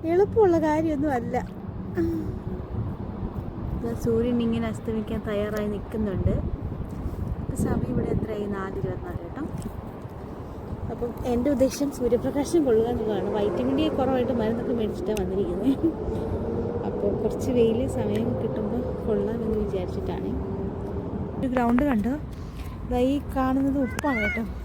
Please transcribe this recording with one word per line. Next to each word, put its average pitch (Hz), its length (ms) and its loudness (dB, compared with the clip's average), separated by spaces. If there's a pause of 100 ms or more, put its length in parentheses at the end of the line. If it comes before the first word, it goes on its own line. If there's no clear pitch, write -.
എളുപ്പമുള്ള 359 520 6
കാര്യമൊന്നും 302 520 2
അല്ല. 240 240 0 (2500)
ഇതാ 233 140 -2 (100)
സൂര്യൻ 240 380 2
ഇങ്ങനെ 233 260 0
അസ്തമിക്കാൻ 220 600 -4
തയ്യാറായി 208 400 -2
നിൽക്കുന്നുണ്ട്. 196 680 0 (1080)
ഇപ്പൊ - 140 -4
സമയം - 360 0
ഇവിടെ - 180 0
എത്രയായി? 208 360 -2
നാല് 196 320 -4
ഇരുപത്തിനാല് 180 400 -4
കേട്ടോ. 175 260 -8 (1500)
അപ്പം 233 220 -4 (120)
എൻ്റെ 247 260 2
ഉദ്ദേശം 269 400 4
സൂര്യപ്രകാശം 269 760 2
കൊള്ളുക 226 220 6
എന്നുള്ളതാണ്. 214 420 0
വൈറ്റമിൻ 208 480 2
ഡി 311 100 4
കുറവായിട്ട് 254 460 2
മരുന്നൊക്കെ 233 400 0
മേടിച്ചിട്ടാണ് 214 480 0
വന്നിരിക്കുന്നത്. 190 480 0 (1160)
അപ്പോൾ 202 240 0 (140)
കുറച്ച് 233 280 0
വെയിൽ 240 360 4
സമയം 220 400 0 (140)
കിട്ടുമ്പോൾ 226 400 -2 (260)
കൊള്ളാമെന്ന് 214 520 0
വിചാരിച്ചിട്ടാണ്. 180 680 -2 (1120)
ഒരു 269 80 0
ഗ്രൗണ്ട് 247 360 4
കണ്ടോ? 240 300 2 (760)
ദാ 247 80 0
ഈ 262 220 2 (160)
കാണുന്നത് 269 440 2
ഉപ്പാണ് 262 400 0
കേട്ടോ. 220 240 0 (220)